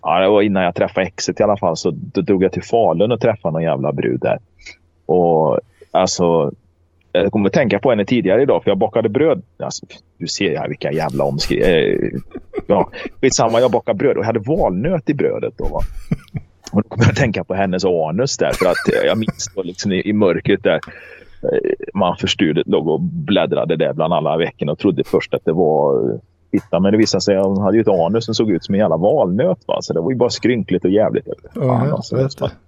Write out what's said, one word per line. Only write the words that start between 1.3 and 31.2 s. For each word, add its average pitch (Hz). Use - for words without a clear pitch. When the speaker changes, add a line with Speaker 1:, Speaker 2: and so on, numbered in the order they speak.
Speaker 1:
i 107
alla 104
fall, 82
så 87
då 92
drog 95
jag 92
till 87
Falun 104
och 117
träffade 107
någon 82
jävla 73
brud 62
där. -
Och, 80
alltså, 85
jag -
kommer 110
att 92
tänka 104
på 139
henne 104
tidigare 107
idag, 120
för -
jag 196
bakade 113
bröd. 143
Alltså, -
du 85
ser 80
här 73
vilka 71
jävla 71
omskri-, 69
eh, 73
ja, -
skitsamma, 117
jag 123
bakade 113
bröd 123
och 98
jag 107
hade 113
valnöt 135
i 151
brödet -
då, -
va? 76
Och 104
då -
kommer 113
jag 107
att -
tänka 104
på -
hennes 92
anus 87
där, 73
för -
att, -
eh, -
jag 92
minns -
då, 95
liksom, 92
i, 92
i 107
mörkret 98
där, 90
eh, -
man 90
förstudet 80
låg 78
och 78
bläddrade 82
där 78
bland 80
alla 78
vecken 82
och 76
trodde 87
först -
att 69
det 80
var, 71
eh, 57
fitta, 90
men 98
det 107
visade 101
sig 98
att 98
hon 98
hade 101
ju 113
ett 104
anus 98
som 110
såg 110
ut 85
som 98
en 98
jävla 85
valnöt, 113
va? -
Så -
det 82
var 85
ju 123
bara 120
skrynkligt 104
och 92
jävligt. 101